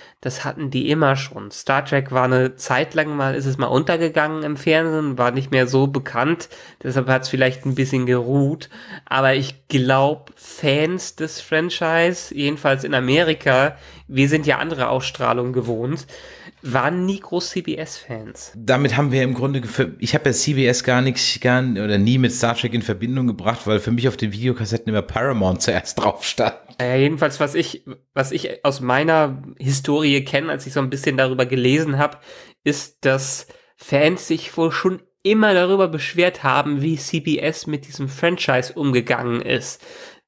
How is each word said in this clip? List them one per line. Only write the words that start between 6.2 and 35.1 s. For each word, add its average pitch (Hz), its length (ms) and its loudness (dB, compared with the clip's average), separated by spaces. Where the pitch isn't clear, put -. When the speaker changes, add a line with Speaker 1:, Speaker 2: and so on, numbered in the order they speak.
Speaker 1:
deshalb 131 260 -2
hat's 131 200 2
vielleicht 131 380 0
ein 131 80 0
bisschen 131 320 0
geruht. 135 640 2
Aber 135 300 2
ich - 340 -4
glaub, 135 680 2
Fans 156 800 -2
des - 280 -8
Franchise, 165 920 0
jedenfalls 143 500 0
in 147 100 -4
Amerika, 143 800 2
wir 135 220 2
sind 151 160 0
ja 135 100 2
andere 139 320 -2
Ausstrahlung 123 640 0
gewohnt, 120 540 -4
waren 143 420 0
nie 196 120 -2
groß 175 320 -6
C-B-S-Fans. - 1040 -10
Speaker 2:
Damit 123 420 2
haben 143 140 2
wir 131 140 2
im 127 100 -2
Grunde 135 260 -2
gef-, 120 380 -4
ich 113 160 -4
hab 147 100 0
ja 135 80 4
C - 220 0
B 135 100 2
S 120 200 2
gar 127 180 4
nichts, - 380 0
gar 123 180 4
n-, 127 180 0
oder 104 220 0
nie 120 200 4
mit 123 140 4
Star 117 220 0
Trek 117 180 -4
in 120 100 0
Verbindung 117 440 -2
gebracht, 110 400 -2
weil 107 140 2
für - 100 -4
mich 120 160 2
auf 123 100 0
den 107 160 -2
Videokassetten 113 560 -2
immer 107 140 0
Paramount 110 600 0
<laughs> - 0 -
zuerst - 360 -2
drauf - 260 -2
stand. - 300 -2
Speaker 1:
Äh, 127 200 0
jedenfalls, 147 400 0
was 147 160 0
ich, - 280 -4
was 135 160 -2
ich - 340 -6
aus 135 160 0
meiner 139 600 2
Historie 139 680 2
kenn, 143 260 -2
als 147 160 -6
ich 135 60 -14
so 147 80 0
ein 131 100 -2
bisschen 135 260 -2
darüber 131 300 2
gelesen 135 520 2
hab, - 240 -2
ist, - 420 -4
dass 135 440 0
Fans 151 520 0
sich - 280 -4
wohl 165 140 2
schon 185 320 -2